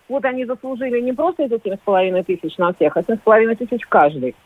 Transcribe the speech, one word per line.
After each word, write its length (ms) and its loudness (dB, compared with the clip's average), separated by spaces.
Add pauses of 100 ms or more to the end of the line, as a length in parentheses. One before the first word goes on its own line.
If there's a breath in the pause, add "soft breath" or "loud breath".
Вот 160 -2
они 200 -4
заслужили 560 -6
не 120 -2
просто 320 -2
эти 180 -2
семь 140 -6
с 80 -20
половиной 400 0
тысяч 340 -6
на 140 2
всех, 240 0
а 80 0
семь 120 -2
с 40 -14
половиной 340 4
тысяч 320 -6
каждый. 480 2 (120)